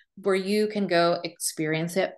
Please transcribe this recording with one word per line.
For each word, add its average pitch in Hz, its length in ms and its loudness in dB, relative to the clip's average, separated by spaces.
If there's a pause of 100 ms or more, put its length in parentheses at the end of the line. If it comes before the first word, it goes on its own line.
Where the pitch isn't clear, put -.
(220)
where 196 140 2
you 208 320 0
can 208 180 -2
go 170 380 4
experience 160 720 -4
it 185 220 0